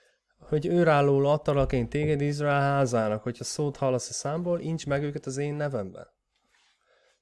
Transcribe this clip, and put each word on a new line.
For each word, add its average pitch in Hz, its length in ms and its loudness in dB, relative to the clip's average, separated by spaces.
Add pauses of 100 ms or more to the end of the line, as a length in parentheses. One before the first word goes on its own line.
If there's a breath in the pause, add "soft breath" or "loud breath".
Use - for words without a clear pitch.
(380 soft breath)
hogy 151 280 -2
„őrálló 143 600 4
adtalak 143 480 2
én 120 160 0
téged 147 320 0
Izrael 143 400 0
házának, 120 640 2
hogyha 120 200 -6
szót 147 340 -4
hallasz 127 320 -2
a - 40 -10
számból, 170 460 -4
ints 160 260 -6
meg 143 180 -2
őket 147 220 -6
az 131 120 -6
én 147 160 -4
nevemben.” 131 540 -6 (1160)